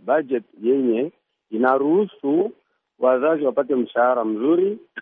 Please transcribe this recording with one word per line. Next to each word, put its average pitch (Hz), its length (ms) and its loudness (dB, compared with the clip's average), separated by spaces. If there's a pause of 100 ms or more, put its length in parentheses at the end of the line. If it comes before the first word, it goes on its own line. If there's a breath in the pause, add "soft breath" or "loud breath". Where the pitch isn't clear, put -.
budget 131 380 -2 (180)
yenye 127 500 0 (380)
inaruhusu 143 1000 0 (480)
wazazi 139 460 2
wapate 131 300 -2
mshahara 123 500 0
mzuri. 165 540 0 (240)